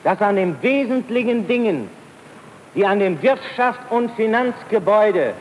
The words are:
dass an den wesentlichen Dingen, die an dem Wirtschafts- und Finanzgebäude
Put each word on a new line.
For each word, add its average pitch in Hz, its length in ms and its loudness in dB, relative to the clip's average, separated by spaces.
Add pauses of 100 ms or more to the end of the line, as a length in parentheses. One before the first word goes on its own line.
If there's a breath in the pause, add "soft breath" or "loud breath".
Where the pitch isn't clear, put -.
dass 185 180 0
an 202 140 2
den 180 260 -2
wesentlichen 247 840 0
Dingen, 208 420 -2 (840)
die 196 100 2
an 196 140 2
dem 185 220 2
Wirtschafts- 254 680 -2
und 240 220 0
Finanzgebäude 214 1300 0